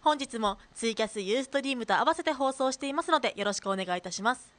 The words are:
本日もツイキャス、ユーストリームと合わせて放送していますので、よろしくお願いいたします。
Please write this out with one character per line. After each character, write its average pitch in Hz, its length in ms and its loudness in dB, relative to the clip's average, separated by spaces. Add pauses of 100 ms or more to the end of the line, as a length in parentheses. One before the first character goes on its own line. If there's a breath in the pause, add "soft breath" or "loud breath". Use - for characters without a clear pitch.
本 302 160 4
日 262 220 -6
も 208 180 0 (160 loud breath)
ツ - 140 -4
イ 220 80 0
キ 220 80 0
ャ 214 40 0
ス、 208 140 -6
ユ 196 160 0
ー 269 60 0
ス 254 60 -10
ト 277 120 0
リ 269 120 -2
ー 254 40 -4
ム 226 80 -6
と 196 100 4
合 190 80 4
わ 320 120 4
せ 339 80 -8
て 320 80 0
放 269 200 0
送 262 200 0
し 254 60 -6
て 277 100 -6
い 277 60 -4
ま 330 100 -2
す 349 80 0
の 311 80 6
で、 240 180 0
よ 202 80 -2
ろ 202 80 0
し - 80 -6
く 196 80 -4
お 196 60 2
願 180 200 -2
い 180 40 -4
い - 20 -10
た 180 100 -10
し 190 120 -8
ま 240 120 4
す。 - 240 -20